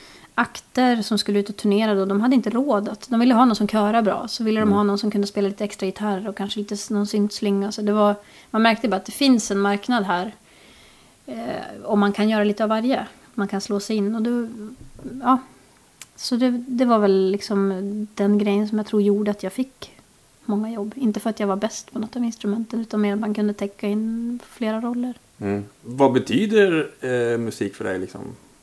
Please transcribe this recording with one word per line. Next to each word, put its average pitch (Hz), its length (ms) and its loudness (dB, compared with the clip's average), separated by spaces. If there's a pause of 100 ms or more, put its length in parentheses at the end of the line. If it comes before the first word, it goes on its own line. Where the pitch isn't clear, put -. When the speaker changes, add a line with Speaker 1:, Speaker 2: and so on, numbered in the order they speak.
(360)
Speaker 1:
akter 240 640 0
som 208 160 0
skulle 202 220 0
ut 202 100 -2
och 202 60 -10
turnera 208 400 2
då, 190 100 2
de 196 160 2
hade 254 140 4
inte 220 140 2
råd 233 400 0
att, - 200 -10
de 226 100 2
ville 247 140 6
ha 233 120 6
någon 226 100 4
som 208 120 2
körar 214 340 2
bra, 208 260 0
så - 160 -6
ville 220 160 2
de 214 40 2
Speaker 2:
Mm. 208 120 4
Speaker 1:
ha 208 80 4
någon 202 140 2
som 208 140 -2
kunde 202 160 0
spela 202 200 -2
lite 202 160 -6
extra 208 220 -6
gitarr 202 420 -4
och 196 100 -6
kanske 202 220 -6
lite 208 140 -6
s-, - 160 -6
någon 202 180 0
syntslinga. 202 640 0
Så 214 100 -8
det 208 120 2
var... 208 220 4 (360)
Man 220 100 0
märkte 226 260 2
bara 190 80 0
att 190 100 -4
det - 60 -12
finns 254 400 4
en 196 80 0
marknad 202 440 0
här, 190 280 -2 (920)
eh, 233 580 -10
och 208 140 0
man 202 160 4
kan 214 160 2
göra 214 140 2
lite 208 200 0
av 208 60 2
varje. 220 380 0 (260)
Man 202 140 -2
kan 196 140 -4
slå 202 180 -4
sig 220 160 -4
in, 208 200 0
och 233 60 -2
då... 240 260 0 (760)
Ja. 254 160 4 (800)
Så - 200 -4
det, 247 140 2 (180)
det 254 180 0
var 233 140 6
väl, 190 320 4
liksom, 196 400 0 (420)
den 208 240 4
grejen 208 320 2
som 214 80 -2
jag 208 100 -4
tror 214 140 2
gjorde 208 300 2
att 202 120 -8
jag 185 100 -6
fick - 380 -8 (540)
många 214 260 -2
jobb. 214 240 -8
Inte 220 240 0
för 226 100 -4
att 214 100 -4
jag 208 80 0
var 190 80 0
bäst - 380 -6
på 240 60 -6
något 214 160 -8
av 247 80 -4
instrumenten, 226 580 -4
utan 214 200 -4
mer 202 120 0
att 202 60 -2
man 214 140 -2
kunde 208 200 0
täcka 202 340 -6
in 226 520 -4 (100)
flera 220 320 -4
roller. 240 320 -4 (260)
Speaker 2:
Mm. 101 260 -4 (160)
Vad 127 320 2
betyder, 185 760 2 (120)
eh, 127 360 0
musik 107 380 -4
för 107 80 -10
dig, 95 160 -4
liksom? 92 220 -10 (420)